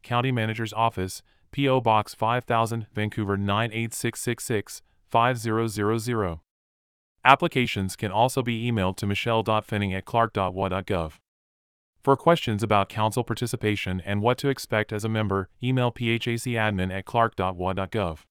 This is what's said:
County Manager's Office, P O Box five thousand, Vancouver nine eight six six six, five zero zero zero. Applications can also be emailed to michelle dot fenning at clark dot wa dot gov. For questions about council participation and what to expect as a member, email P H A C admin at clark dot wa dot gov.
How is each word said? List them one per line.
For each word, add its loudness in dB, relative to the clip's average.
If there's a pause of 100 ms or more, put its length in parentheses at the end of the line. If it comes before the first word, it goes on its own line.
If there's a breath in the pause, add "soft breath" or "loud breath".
County 0
Manager's -2
Office, -2 (300)
P 0
O 4
Box 2
five 0
thousand, 0
Vancouver -2
nine 0
eight -4
six -4
six -4
six, -4 (260)
five 2
zero 0
zero 0
zero. -2 (840)
Applications 4
can -4
also 2
be -2
emailed 2
to -6
michelle 0
dot 0
fenning -2
at -6
clark 0
dot -2
wa -2
dot -2
gov. -2 (880)
For 6
questions 2
about 2
council -2
participation -2
and -2
what 2
to -4
expect -2
as -4
a -2
member, 0 (120)
email 2
P -2
H -2
A -2
C -6
admin 0
at -8
clark 2
dot -2
wa -2
dot -4
gov. -2 (120)